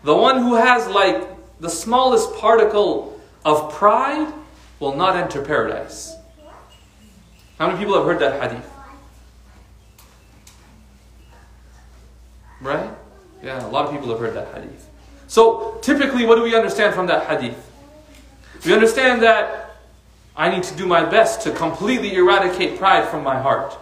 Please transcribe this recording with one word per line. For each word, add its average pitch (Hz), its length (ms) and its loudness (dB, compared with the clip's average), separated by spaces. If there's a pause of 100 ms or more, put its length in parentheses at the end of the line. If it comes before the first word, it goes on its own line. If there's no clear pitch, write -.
The 156 140 4
one 254 260 4
who 240 140 0
has, 240 320 2
like, 190 340 0 (380)
the 165 100 -8
smallest 247 640 0
particle 208 840 0 (240)
of 151 280 0
pride 277 600 0 (480)
will 139 160 -4
not 180 180 0
enter 156 280 -6
paradise. - 720 -6 (1400)
How 165 80 -2
many 180 100 -4
people 202 160 -2
have 160 100 0
heard - 140 -2
that 139 240 -2
hadith? 117 260 -10 (4000)
Right? 143 300 -6 (540)
Yeah, 127 200 -10
a 107 60 -12
lot 143 160 0
of 147 60 -8
people 127 160 -8
have 113 100 -4
heard 110 160 -6
that - 180 -10
hadith. - 360 -18 (400)
So, - 540 4
typically, 247 440 0
what 226 80 8
do 233 80 4
we 226 140 0
understand 214 380 0
from 180 120 -4
that - 220 0
hadith? 127 420 -6 (920)
We 170 80 2
understand 226 500 4
that 226 440 2 (720)
I 165 100 0
need 185 140 -2
to - 140 -10
do 185 100 -6
my 170 180 2
best - 380 2
to 151 80 -4
completely 202 640 -4
eradicate 185 640 2
pride 180 300 2
from 147 160 -8
my 135 140 -2
heart. - 440 -2